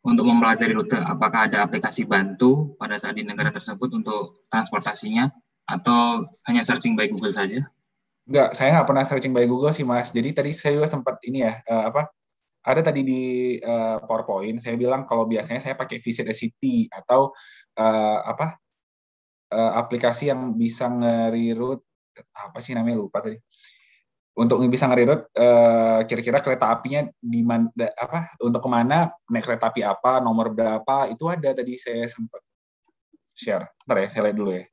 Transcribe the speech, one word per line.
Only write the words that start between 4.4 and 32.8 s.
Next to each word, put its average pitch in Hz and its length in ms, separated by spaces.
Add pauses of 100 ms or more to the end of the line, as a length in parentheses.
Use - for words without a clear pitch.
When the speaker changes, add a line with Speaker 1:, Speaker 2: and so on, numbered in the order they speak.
Speaker 1:
transportasinya, 113 800 (400)
atau 240 580 (220)
hanya 117 160
searching 117 320
by 107 100
Google 104 240
saja? 104 320 (640)
Speaker 2:
Enggak, 135 260
saya 143 220
nggak 143 160
pernah 135 160
searching 135 240
by 123 160
Google 127 240
sih, 151 160
Mas. 120 240
Jadi 117 240
tadi 143 160
saya 147 260
juga 151 120
sempat 131 340
ini 131 180
ya, 117 220
eh, 113 240
apa, 147 240 (500)
ada 135 220
tadi 143 180
di, 131 200 (360)
eh, 113 460
PowerPoint, 113 580
saya 117 140
bilang 127 340
kalau 117 160
biasanya 113 320
saya 135 160
pakai 135 240
Visit 120 300
a 110 80
City 117 560
atau, 135 400 (420)
eh, 110 480
apa, 151 400 (880)
eh, 113 300
aplikasi 120 500
yang 127 240
bisa 117 380
nge-reroute, 117 880 (540)
apa 101 240
sih 120 160
namanya, 117 240
lupa 104 240
tadi. 110 160 (920)
Untuk 117 360
bisa 127 200
nge-reroute, 127 480
eh, 117 720
kira-kira 117 320
kereta 123 320
apinya 135 320 (160)
di 117 240
man-, 117 300
da-, 113 220
apa, 165 440
untuk 117 240
kemana, 135 480 (160)
naik 117 160
kereta 117 280
api 117 120
apa, 123 360
nomor 113 340
berapa, 113 540
itu 123 200
ada 160 240
tadi 127 240
saya 117 320
sempat 113 320 (960)